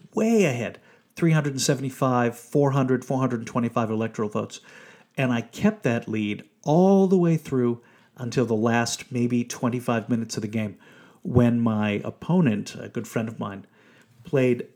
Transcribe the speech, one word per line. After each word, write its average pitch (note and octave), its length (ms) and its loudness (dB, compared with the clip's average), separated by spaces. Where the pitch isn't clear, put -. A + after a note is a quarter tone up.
way G#3+ 300 2
ahead, A#2+ 340 -4
three E3+ 160 2
hundred C#3+ 200 2
and C3 100 -6
seventy-five, B2+ 760 0
four C#3+ 360 2
hundred, C3 320 0
four C3+ 140 -2
hundred B2 220 -2
and A2+ 60 -10
twenty-five A#2+ 440 -2
electoral A2 380 -4
votes. G#2 320 -6
And B2+ 160 0
I A#2 100 -2
kept - 420 -2
that A#2 240 0
lead G#2 360 -4
all F#3+ 420 4
the F#3 120 4
way E3+ 180 2
through A#2+ 460 -2
until B2 300 -2
the A2+ 80 0
last A#2 580 0
maybe A#2+ 320 0
twenty-five A#2+ 640 -4
minutes A2+ 280 -4
of G#2 60 -6
the A2 60 -4
game, G#2+ 300 -6
when A#2+ 380 4
my G#2+ 440 0
opponent, A2+ 760 0
a G2+ 80 -12
good A2+ 180 -8
friend A2 220 -4
of A2+ 100 -12
mine, G2+ 280 -10
played B2+ 520 0